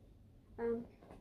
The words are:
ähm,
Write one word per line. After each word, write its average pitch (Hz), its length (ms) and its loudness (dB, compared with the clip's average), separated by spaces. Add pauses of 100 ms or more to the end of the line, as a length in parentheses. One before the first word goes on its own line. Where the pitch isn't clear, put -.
(580)
ähm, 233 260 6 (360)